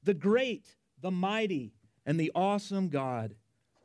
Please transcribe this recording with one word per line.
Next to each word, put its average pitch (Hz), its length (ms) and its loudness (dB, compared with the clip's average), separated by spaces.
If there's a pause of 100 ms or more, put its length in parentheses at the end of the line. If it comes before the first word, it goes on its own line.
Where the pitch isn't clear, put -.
the 208 100 2
great, 202 640 0 (240)
the 185 100 -4
mighty, 185 640 -2 (320)
and 156 160 0
the 156 140 0
awesome 196 560 0
God, 123 440 -4 (500)